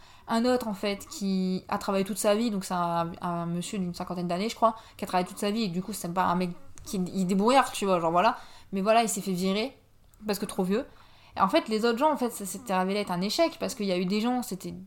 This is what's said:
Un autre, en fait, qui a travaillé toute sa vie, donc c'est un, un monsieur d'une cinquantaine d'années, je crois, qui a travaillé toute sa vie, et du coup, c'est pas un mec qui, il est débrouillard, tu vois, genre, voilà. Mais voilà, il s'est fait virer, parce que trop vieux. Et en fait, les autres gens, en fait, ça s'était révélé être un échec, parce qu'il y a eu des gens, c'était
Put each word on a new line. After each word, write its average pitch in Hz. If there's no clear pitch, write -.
Un 226
autre, 247
en 208
fait, 202
qui 185
a -
travaillé 196
toute 202
sa 208
vie, 233
donc 190
c'est 190
un, 170
un 170
monsieur 175
d'une 175
cinquantaine 175
d'années, 185
je -
crois, 226
qui -
a -
travaillé 180
toute -
sa 202
vie, 226
et 208
du 175
coup, 208
c'est 170
pas 185
un 175
mec 180
qui, 208
il 185
est -
débrouillard, 208
tu -
vois, 190
genre, 165
voilà. 202
Mais 196
voilà, 220
il 220
s'est 190
fait 190
virer, 190
parce 208
que 208
trop -
vieux. 202
Et -
en 190
fait, 320
les 220
autres 233
gens, 302
en 262
fait, 233
ça 208
s'était 190
révélé 190
être 190
un 175
échec, 320
parce 202
qu'il 208
y 190
a 180
eu 190
des 208
gens, 247
c'était 175